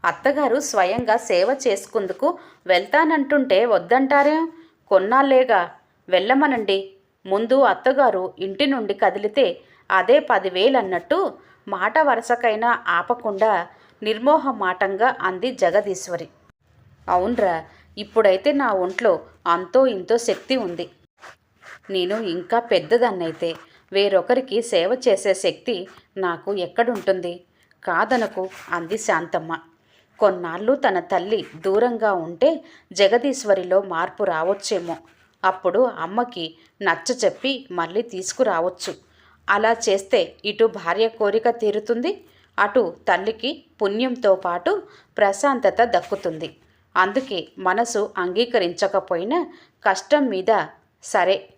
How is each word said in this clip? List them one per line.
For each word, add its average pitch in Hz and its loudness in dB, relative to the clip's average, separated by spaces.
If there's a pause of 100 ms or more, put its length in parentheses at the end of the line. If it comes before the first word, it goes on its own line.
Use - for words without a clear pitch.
అత్తగారు 262 0
స్వయంగా 220 0
సేవ 220 2 (120)
చేసుకుందుకు 208 -2 (280)
వెళ్తానంటుంటే 262 2
వద్దంటారేం? 285 2 (360)
కొన్నాళ్ళేగా, 233 4 (380)
వెళ్ళమనండి. 202 0 (340)
ముందు 220 2
అత్తగారు 220 2
ఇంటి 196 -4
నుండి 220 -2
కదిలితే 208 0 (300)
అదే 233 4
పదివేలు 202 2
అన్నట్టు 190 -2 (360)
మాట 202 0
వరసకైనా 240 0
ఆపకుండా 196 0 (360)
నిర్మోహమాటంగా 214 0
అంది 190 -4
జగదీశ్వరి. 180 -2 (800)
"అవునరా, 185 0 (340)
ఇప్పుడైతే 208 2
నా 269 0
ఒంట్లో 185 0 (260)
అంతో 185 2
ఇంతో 220 0
శక్తి 233 -2
ఉంది. 175 -6 (1000)
నేను 185 -2
ఇంకా 202 -2
పెద్దదాన్నైతే 180 0 (380)
వేరొకరికి 202 2
సేవ 220 0 (120)
చేసే 196 2
శక్తి 185 -4 (300)
నాకు 180 -4
ఎక్కడుంటుంది? 185 -4 (400)
కాదనకు," 202 -2 (220)
అంది 175 -4
శాంతమ్మ. 165 -4 (600)
కొన్నాళ్ళు 185 0
తన 202 0
తల్లి 185 -4 (100)
దూరంగా 214 0
ఉంటే 180 0 (280)
జగదీశ్వరిలో 202 2
మార్పు 180 -4
రావచ్చేమో. 170 -2 (480)
అప్పుడు 190 0
అమ్మకి 180 -6 (280)
నచ్చచెప్పి 240 -2
మళ్ళీ 175 -4
తీసుకురావచ్చు. 185 -4 (380)
అలా 214 2 (120)
చేస్తే 196 0 (100)
ఇటు 208 0
భార్య 202 0
కోరిక 220 0
తీరుతుంది, 233 -2 (340)
అటు 208 0 (120)
తల్లికి 220 -2 (180)
పుణ్యంతో 220 0
పాటు 185 -2 (340)
ప్రశాంతత 214 2
దక్కుతుంది. 170 -4 (400)
అందుకే 202 -2 (100)
మనసు 202 -2
అంగీకరించకపోయినా 190 -2 (420)
కష్టం 277 0
మీద 190 0 (380)
"సరే 190 0